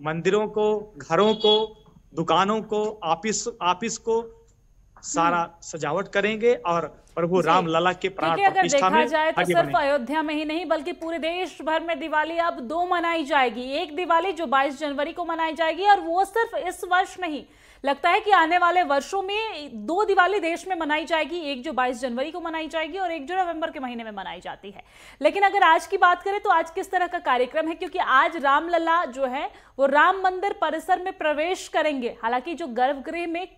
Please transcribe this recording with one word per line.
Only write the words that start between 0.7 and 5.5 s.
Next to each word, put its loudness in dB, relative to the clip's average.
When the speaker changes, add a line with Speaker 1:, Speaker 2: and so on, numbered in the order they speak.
Speaker 1:
घरों 2
को, 2
दुकानों 2
को, -4
ऑफिस, -2
ऑफिस -2
को -4
सारा 2
Speaker 2:
हम्म। -4